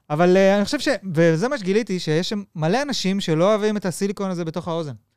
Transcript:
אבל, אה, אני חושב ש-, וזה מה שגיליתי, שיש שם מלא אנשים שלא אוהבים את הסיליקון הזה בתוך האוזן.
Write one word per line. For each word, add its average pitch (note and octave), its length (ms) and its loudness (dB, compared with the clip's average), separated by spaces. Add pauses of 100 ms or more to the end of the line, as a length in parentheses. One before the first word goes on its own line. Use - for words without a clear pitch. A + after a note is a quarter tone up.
(100)
אבל, F3 260 4
אה, G3 200 6
אני G#3 80 2
חושב C#4+ 160 -4
ש-, - 80 -2 (260)
וזה E3 340 4
מה C#4+ 100 -4
שגיליתי, G3 420 -2
שיש E3 280 -2
שם G#3 140 -6 (140)
מלא F3 260 0
אנשים G3 380 -2
שלא E3+ 300 2
אוהבים G#3+ 260 0
את G3+ 100 -4
הסיליקון G3 440 -4
הזה F3 140 -6
בתוך D#3+ 240 -8
האוזן. E3 240 -6 (240)